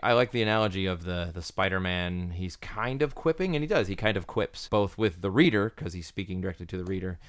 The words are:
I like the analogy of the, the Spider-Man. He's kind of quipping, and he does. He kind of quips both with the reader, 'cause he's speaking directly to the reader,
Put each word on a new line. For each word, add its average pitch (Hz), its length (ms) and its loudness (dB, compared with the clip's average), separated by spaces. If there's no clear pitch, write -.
I 120 100 4
like 123 180 4
the 120 100 2
analogy 107 440 2
of 87 200 -2
the, 87 280 -2
the 87 80 -8
Spider-Man. 90 920 0
He's 90 260 -6
kind 127 440 -4
of 147 140 0
quipping, 165 400 0
and 147 80 0
he 151 40 -4
does. 147 200 2
He 95 80 -2
kind 107 220 2
of 87 100 -4
quips - 400 -2
both 104 300 2
with 87 240 2
the 98 100 0
reader, 113 380 4
'cause 87 240 -8
he's 87 140 -10
speaking 92 340 -6
directly 92 240 -6
to 92 120 -8
the 90 60 -4
reader, 92 340 -4